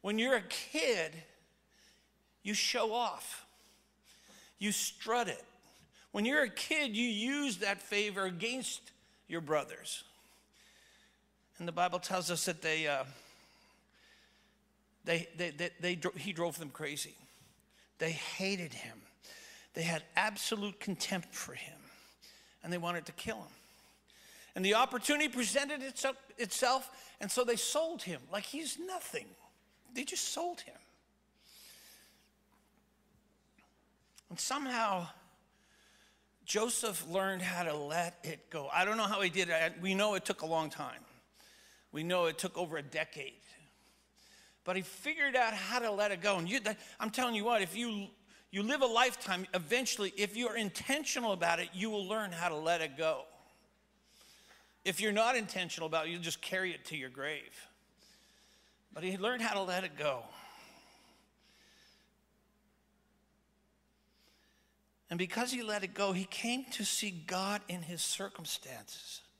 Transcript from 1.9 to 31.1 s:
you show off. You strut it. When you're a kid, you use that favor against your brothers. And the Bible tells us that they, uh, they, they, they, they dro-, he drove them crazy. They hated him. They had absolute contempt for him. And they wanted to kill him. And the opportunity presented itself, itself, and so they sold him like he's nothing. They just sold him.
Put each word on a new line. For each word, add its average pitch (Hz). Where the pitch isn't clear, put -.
you 202
show 220
off. -
You 202
strut 226
it. -
When 208
you're 285
a 226
kid, 285
you 240
use 240
that 196
favor 202
against 220
your 165
brothers. -
And 170
the 170
Bible 175
tells 180
us 170
that 160
they, 156
uh, 139
they, 165
they, 175
they, 170
they 180
dro-, 151
he 175
drove 165
them 147
crazy. 147
They 165
hated 180
him. 113
They 160
had 165
absolute 202
contempt -
for -
him. -
And 170
they 180
wanted 170
to -
kill 220
him. 208
And 185
the 202
opportunity 262
presented 254
itself, 262
itself, 247
and 202
so 247
they 233
sold 320
him 156
like 202
he's 285
nothing. 330
They 247
just -
sold 349
him. -